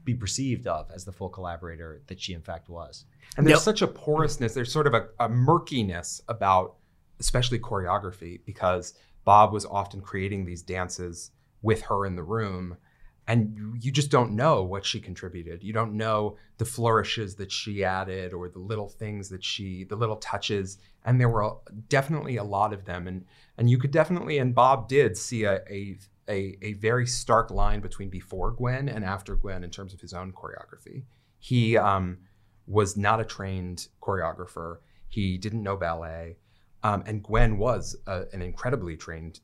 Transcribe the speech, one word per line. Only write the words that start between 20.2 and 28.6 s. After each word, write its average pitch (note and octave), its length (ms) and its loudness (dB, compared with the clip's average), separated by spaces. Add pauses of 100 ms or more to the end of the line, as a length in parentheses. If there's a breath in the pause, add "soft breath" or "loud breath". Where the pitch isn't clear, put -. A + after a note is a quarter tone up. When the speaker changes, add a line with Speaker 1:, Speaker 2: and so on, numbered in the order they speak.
Speaker 2:
And B2 160 4
there A#2+ 80 6
were G#2+ 220 0 (380)
definitely C#3 480 0
a G2+ 60 -4
lot G#2 300 0
of F#2+ 120 -10
them. F2 220 -6
And, F#2 180 -8 (340 soft breath)
and A#2+ 100 6
you B2 80 6
could C#3 140 0
definitely, E3 480 2
and B2 160 0
Bob B2 340 6
did B2+ 260 4
see A2+ 280 -4
a, G2 260 2
a, G2 300 -10 (280)
a, G2 360 -4
a G#2+ 100 -4
very A2+ 320 2
stark A#2 460 4
line A2+ 300 6
between G2 280 -6
before F#2 400 -4
Gwen B2 400 -2